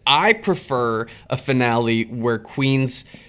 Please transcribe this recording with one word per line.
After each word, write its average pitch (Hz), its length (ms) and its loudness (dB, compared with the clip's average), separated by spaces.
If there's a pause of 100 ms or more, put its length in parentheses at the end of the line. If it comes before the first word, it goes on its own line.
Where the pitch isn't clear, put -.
I 170 280 4
prefer 123 720 -2 (240)
a 127 60 0
finale 117 720 2
where 117 320 -2
queens 135 640 -2 (240)